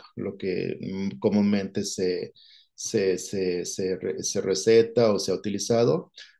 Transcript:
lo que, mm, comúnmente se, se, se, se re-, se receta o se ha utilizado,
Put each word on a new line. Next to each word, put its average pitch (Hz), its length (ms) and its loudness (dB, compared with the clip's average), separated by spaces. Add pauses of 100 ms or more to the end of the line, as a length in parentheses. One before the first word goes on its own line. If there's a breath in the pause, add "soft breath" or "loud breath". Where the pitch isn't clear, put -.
(160)
lo 98 200 -8
que, 90 440 -4
mm, 98 380 -6
comúnmente 101 640 2
se, 92 480 -4 (420 soft breath)
se, 95 440 0
se, 90 460 -2
se 92 340 -4
re-, 92 240 -6
se - 180 -4
receta 113 720 4
o 98 60 2
se - 140 -2
ha - 20 2
utilizado, 117 800 0 (280 loud breath)